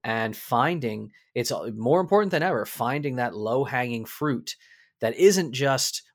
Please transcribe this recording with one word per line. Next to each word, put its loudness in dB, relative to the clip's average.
and -2
finding, -2
it's, -2
uh, -4
more 4
important 2
than 0
ever, 0
finding -4
that -2
low-hanging -2
fruit -4
that 0
isn't 6
just, 0